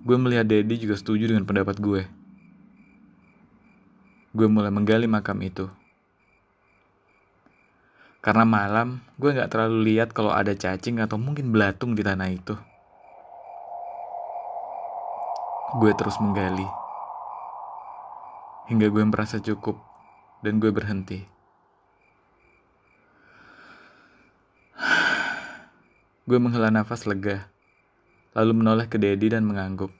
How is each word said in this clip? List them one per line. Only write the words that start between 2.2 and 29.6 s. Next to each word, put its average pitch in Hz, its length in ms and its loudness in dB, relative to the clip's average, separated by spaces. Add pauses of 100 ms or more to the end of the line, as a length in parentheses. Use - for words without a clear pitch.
Gue 110 160 4
mulai 107 240 4
menggali 107 320 4
makam 104 400 0
itu. 92 240 -6 (2500)
Karena 113 240 6
malam, 110 560 0 (160)
gue 139 80 2
nggak 131 240 0
terlalu 110 400 2
lihat 113 240 2
kalau 107 160 2
ada 104 240 0
cacing 104 480 -2
atau 110 160 -4
mungkin 139 320 -4
belatung 107 400 2
di 107 80 0
tanah 95 320 -2
itu. 92 240 -8 (3250)
Gue 110 160 4
terus 104 240 -4
menggali. 95 480 -2 (2000)
Hingga 107 160 6
gue 107 160 4
merasa 107 320 0
cukup, 107 400 -4 (640)
dan 107 240 2
gue 110 80 4
berhenti. 98 560 -6 (3500)
<sighs> - 1500 -4
Gue 123 100 6
menghela 120 320 2
nafas 110 400 0
lega, 98 400 -4 (800)
lalu 113 320 2
menoleh 113 240 4
ke 117 80 -12
Dedi 101 360 2
dan 113 120 0
mengangguk. 95 580 -4